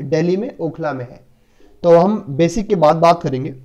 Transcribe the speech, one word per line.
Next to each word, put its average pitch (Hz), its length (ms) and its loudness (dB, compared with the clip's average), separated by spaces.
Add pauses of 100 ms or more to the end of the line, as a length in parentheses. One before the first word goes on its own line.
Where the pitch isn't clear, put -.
दिल्ली 165 360 -2
में 233 220 -8
ओखला 160 340 -8
में 127 120 -12
है। - 200 -20 (580)
तो 170 140 6
हम 196 320 2
basic 170 380 -2
के 214 80 -2
बाद 156 200 4
बात 170 280 2
करेंगे 135 280 -6 (120)